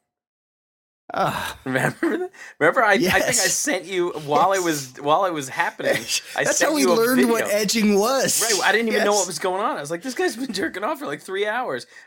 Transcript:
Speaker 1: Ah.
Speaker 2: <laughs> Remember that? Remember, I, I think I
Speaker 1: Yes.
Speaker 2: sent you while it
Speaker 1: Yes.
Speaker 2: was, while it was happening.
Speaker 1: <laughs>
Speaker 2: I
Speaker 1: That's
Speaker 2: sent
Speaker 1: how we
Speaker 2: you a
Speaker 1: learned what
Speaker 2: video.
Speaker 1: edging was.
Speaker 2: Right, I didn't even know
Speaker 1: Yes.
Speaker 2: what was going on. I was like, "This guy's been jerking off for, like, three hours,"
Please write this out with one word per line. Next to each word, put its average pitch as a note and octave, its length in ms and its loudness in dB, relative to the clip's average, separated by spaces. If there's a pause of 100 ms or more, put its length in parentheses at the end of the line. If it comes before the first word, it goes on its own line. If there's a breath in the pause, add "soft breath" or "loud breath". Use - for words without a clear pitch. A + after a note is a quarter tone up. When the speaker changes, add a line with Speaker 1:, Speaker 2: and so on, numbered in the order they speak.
(1120)
Speaker 1:
Ah. - 480 -4
Speaker 2:
<laughs> - 40 -12
Remember G#3+ 540 -2
that? F4+ 120 -8 (280 loud breath)
Remember, C4 220 4
I, G#3 120 6
I G3 40 4
think F3+ 160 2
I F#3+ 120 4
Speaker 1:
Yes. G3 280 0
Speaker 2:
sent - 300 -2
you F3 280 -2 (140)
while E3+ 280 4
it G3 60 2
Speaker 1:
Yes. F3+ 60 -2
Speaker 2:
was, C3 360 -4
while D#3 240 2
it F3+ 80 0
was C#3 160 -6
happening. E3 480 -2
Speaker 1:
<laughs> - 400 -6
Speaker 2:
I C#3+ 80 0
Speaker 1:
That's - 140 0
Speaker 2:
sent C#4 100 2
Speaker 1:
how D#4 60 0
we C#4+ 80 2
Speaker 2:
you - 100 4
a - 20 4
Speaker 1:
learned B3 340 4
what A3 140 2
Speaker 2:
video. G#3 160 0
Speaker 1:
edging G#3 400 2
was. A3+ 420 0
Speaker 2:
Right, G#3+ 220 0
I F#3+ 80 4
didn't A3+ 160 2
even G#3+ 160 2
know G#3 80 4
Speaker 1:
Yes. G#3 80 4
Speaker 2:
what F3+ 80 -2
was E3+ 120 -6
going F#3 220 -2
on. C4 140 -2
I D#3+ 60 -8
was D3 100 -8
like, E3+ 100 -6
"This C4 120 -8
guy's E4+ 240 -2
been B3 160 -6
jerking F#3 320 -4
off C4+ 140 -4
for, C#4+ 80 -10
like, D3 140 -8
three G3 240 -4
hours," G#3+ 420 -4 (200 loud breath)